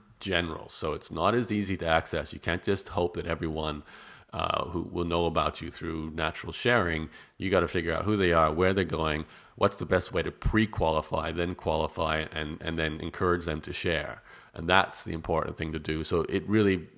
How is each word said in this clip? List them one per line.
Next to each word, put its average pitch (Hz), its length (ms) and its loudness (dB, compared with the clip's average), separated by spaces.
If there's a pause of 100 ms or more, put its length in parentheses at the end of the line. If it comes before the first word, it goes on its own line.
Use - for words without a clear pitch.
(200)
general. 85 480 -2
So - 260 -4
it's - 160 -8
not 87 260 2
as 113 160 0
easy 98 260 0
to 85 100 -4
access. 80 460 0
You - 60 -12
can't 85 240 -2
just 98 260 0
hope 87 260 0
that 87 120 -4
everyone, 78 560 -4 (500)
uh, - 320 0
who 85 160 -4
will 87 240 -4
know 85 200 2
about 78 360 0
you 80 100 -8
through 80 400 -6
natural 80 400 -4
sharing. 85 580 2 (280)
You 95 120 -4
gotta 87 180 6
figure 82 260 0
out 82 100 -2
who 107 140 2
they 92 160 6
are, 80 180 6
where 92 220 4
they're 95 100 2
going, 78 420 0 (300)
what's - 220 2
the - 80 -6
best 87 280 2
way 87 80 2
to 80 100 -4
pre-qualify, 82 1000 0
then 87 240 -2
qualify, 80 800 0
and, 78 280 -6
and 80 160 -4
then 78 220 -2
encourage 85 460 0
them 78 160 -2
to - 100 -10
share. 76 500 -2 (320)
And 82 140 -6
that's 92 360 4
the 90 100 -6
important 82 420 -2
thing 80 160 -4
to 78 80 -4
do. 78 240 -2
So 85 200 2
it 87 240 -2
really, 98 400 4 (100)